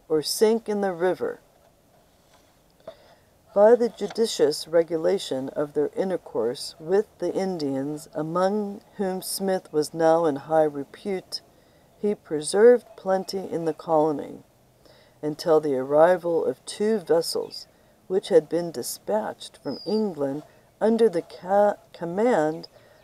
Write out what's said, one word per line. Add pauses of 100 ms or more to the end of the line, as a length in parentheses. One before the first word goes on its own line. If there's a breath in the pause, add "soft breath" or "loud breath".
or
sink
in
the
river. (2250 loud breath)
By
the
judicious
regulation
of
their
intercourse
with (120)
the
Indians,
among (140)
whom
Smith
was
now
in
high
repute, (580 soft breath)
he
preserved (120)
plenty
in
the
colony, (800 soft breath)
until
the
arrival
of
two
vessels, (400 soft breath)
which
had
been
dispatched
from
England (360 soft breath)
under
the
ca-, (180)
command (360 soft breath)